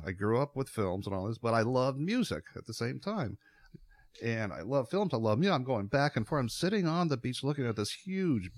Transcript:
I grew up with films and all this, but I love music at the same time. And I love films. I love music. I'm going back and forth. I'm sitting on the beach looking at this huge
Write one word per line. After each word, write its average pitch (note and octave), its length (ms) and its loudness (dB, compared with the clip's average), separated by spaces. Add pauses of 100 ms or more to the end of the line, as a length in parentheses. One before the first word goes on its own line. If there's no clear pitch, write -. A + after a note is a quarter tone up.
I F#2+ 60 -4
grew G#2 280 2
up C#3 160 -2
with C3+ 140 -2
films G2 380 -2
and G2 80 -4
all F#2+ 120 -2
this, A2+ 100 -4
but A#2 160 0
I A2+ 80 4
love B2+ 360 2
music F3 460 -2 (120)
at - 100 -12
the A2+ 80 -10
same B2+ 260 -4
time. D#3+ 380 -4 (880)
And A2 300 -2
I - 80 -8
love B2 280 -2
films. F#3+ 240 0
I A#2+ 40 0
love A2 220 4
music. F#3+ 140 4
I'm B2+ 120 0
going A2 220 0
back C#3+ 280 2
and A2+ 100 0
forth. D3+ 140 0
I'm A#2+ 80 0
sitting F#3 400 0
on E3 220 2
the C3+ 80 2
beach B2+ 260 -4
looking C#3+ 240 0
at A2 80 0
this G#2 160 0
huge E3+ 680 0